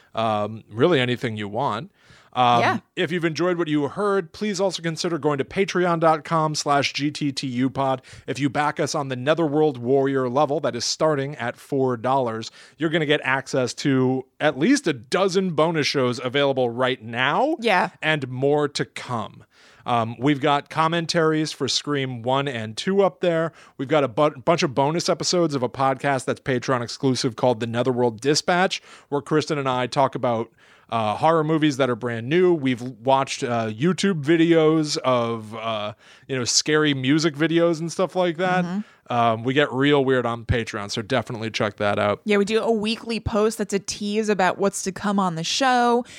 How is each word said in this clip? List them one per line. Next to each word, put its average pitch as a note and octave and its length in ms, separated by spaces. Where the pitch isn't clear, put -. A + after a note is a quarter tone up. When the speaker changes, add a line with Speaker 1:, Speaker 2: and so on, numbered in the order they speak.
Speaker 1:
um, G#2+ 560
really C#3 280
anything B2 380
you G#2 100
want. A#2 440
Um, A#2+ 280
Speaker 2:
Yeah. E4+ 160
Speaker 1:
if E3 160
you've E3+ 140
enjoyed E3+ 320
what E3+ 100
you D3 220
heard, G3 420
please G#3 300
also F3 200
consider E3 360
going D3 220
to B2+ 40
patreon F3+ 560
dot D#3+ 240
com D#3 320
slash C#3+ 380
G D3 180
T D3 220
T - 140
U B2+ 220
pod. C3+ 320
If C3 140
you C#3 100
back D3 300
us D#3 160
on C#3 140
the B2+ 80
Netherworld D3+ 600
Warrior C3+ 520
level, C#3+ 320
that B2 140
is A#2 100
starting C#3+ 500
at A#2 220
four C3 400
dollars, A#2 520
you're D#3 120
gonna D#3 160
get D3 180
access C3 520
to C3 500
at D3 180
least B3 300
a D#3 60
dozen F#3 580
bonus D#3 360
shows B2 360
available C3 460
right B2+ 340
now. D3 560
Speaker 2:
Yeah. G3 300
Speaker 1:
And D3+ 280
more C#3+ 400
to C#3 160
come. A2 580
Um, A#2 360
we've C#3 200
got C#3+ 300
commentaries D#3+ 840
for C3+ 160
Scream C3 540
One C3+ 260
and A2 300
Two G3 240
up F3+ 180
there. E3 320
We've C3+ 120
got D3 140
a C3 40
bu-, D3+ 320
bunch D#3+ 240
of C#3 120
bonus D3+ 340
episodes E3 460
of B2+ 80
a B2 60
podcast C3+ 560
that's A#2+ 140
Patreon B2+ 420
exclusive B2 540
called B2 240
The A#2 80
Netherworld A#2+ 540
Dispatch, F3 600
where C#3+ 120
Kristen D#3 360
and C3+ 100
I B2+ 200
talk C3+ 260
about, A#2+ 380
uh, G#2+ 240
horror D#3 280
movies D3+ 340
that C3 120
are B2 60
brand A#2 340
new. F3+ 240
We've C3 280
watched, C3 600
uh, A#2 280
YouTube E3 520
videos D#3+ 720
of, A#2 580
uh, G#2+ 380
you C3+ 100
know, B2 60
scary D3+ 500
music C#3+ 400
videos E3 460
and E3 120
stuff F#3 240
like F3+ 220
that. F#3 280
Speaker 2:
Mm-hmm. F3+ 140
Speaker 1:
Um, A#2 340
we C3 100
get C#3+ 200
real C#3 320
weird B2+ 200
on A#2 200
Patreon, G#2+ 440
so A#2 120
definitely A2 500
check G#2 260
that G#2 220
out. G#2 240
Speaker 2:
Yeah, G3+ 140
we G3+ 80
do A3 160
a A#3 100
weekly A3 480
post G#3+ 380
that's G#3 160
a G3+ 60
tease G#3 500
about F#3 280
what's G3 260
to F#3+ 100
come G3+ 260
on F3+ 160
the E3 80
show. A#3+ 640